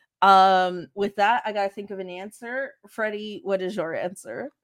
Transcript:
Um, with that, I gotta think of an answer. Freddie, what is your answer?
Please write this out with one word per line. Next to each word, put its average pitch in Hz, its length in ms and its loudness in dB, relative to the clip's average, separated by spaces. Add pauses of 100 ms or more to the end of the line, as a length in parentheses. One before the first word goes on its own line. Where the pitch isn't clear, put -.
(280)
Um, 185 680 6
with 202 220 -4
that, 214 280 2
I 220 60 -6
gotta 202 180 -2
think 202 220 -14
of 190 80 -10
an 185 100 -10
answer. 233 640 -10 (160)
Freddie, 214 560 -8
what 190 180 0
is 185 140 -4
your 165 180 -4
answer? 180 560 -8 (140)